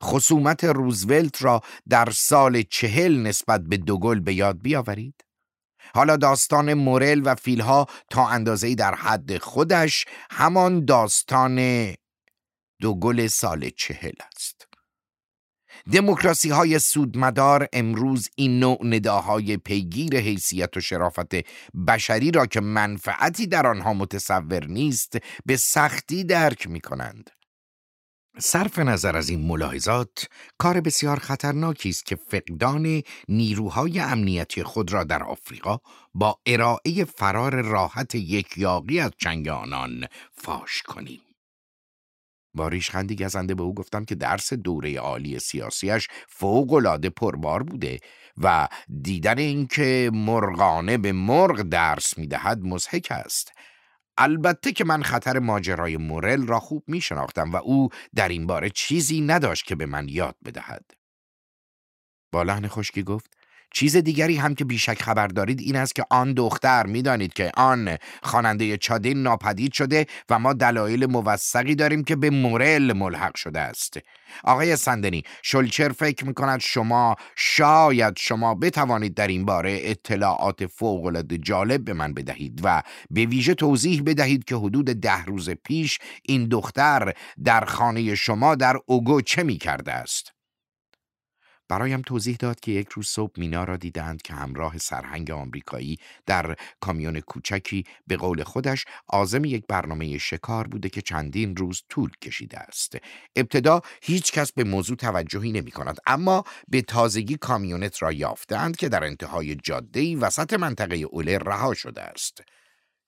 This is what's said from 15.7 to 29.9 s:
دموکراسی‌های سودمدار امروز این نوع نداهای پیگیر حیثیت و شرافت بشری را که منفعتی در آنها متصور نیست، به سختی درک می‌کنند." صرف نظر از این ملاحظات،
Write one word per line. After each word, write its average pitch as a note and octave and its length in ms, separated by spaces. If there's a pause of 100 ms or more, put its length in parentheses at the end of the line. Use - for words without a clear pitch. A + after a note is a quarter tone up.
دموکراسی‌های E3 880
سودمدار C3+ 920
امروز A#2+ 640
این B2+ 240
نوع B2+ 260
نداهای G#2+ 720
پیگیر G#2 600
حیثیت F#2 600
و - 20
شرافت F2 560 (520)
بشری A2+ 440
را D3+ 140
که A2 160
منفعتی G#2+ 880
در D#3+ 200
آنها G#2+ 260
متصور F#2 720
نیست، A#2+ 520 (280)
به C3 120
سختی D3+ 640
درک E3+ 440
می‌کنند." C2 640 (1080)
صرف - 400
نظر G2 360
از D#2 140
این D#2+ 180
ملاحظات، D#2+ 800 (300)